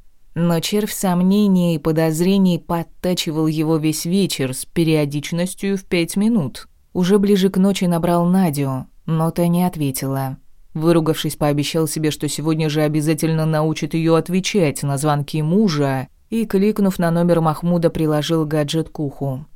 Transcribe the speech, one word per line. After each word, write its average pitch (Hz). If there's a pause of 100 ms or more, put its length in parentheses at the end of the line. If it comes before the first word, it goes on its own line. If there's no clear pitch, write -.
(340)
Но 170
червь 208
сомнений 185
и 151
подозрений 165
подтачивал 170
его 156
весь 151
вечер 170
с -
периодичностью 165
в 196
пять 170
минут. 196 (260)
Уже 185
ближе 196
к 190
ночи 196
набрал 170
Надю – 143 (180)
но 160
та 170
не 175
ответила. 135 (360)
Выругавшись, 160
пообещал 147
себе, 156
что 151
сегодня 156
же 151
обязательно 156
научит 156
её 165
отвечать 175
на 139
звонки 147
мужа, 151 (220)
и, 220
кликнув 202
на 170
номер 170
Махмуда, 165
приложил 156
гаджет 151
к -
уху. 139 (100)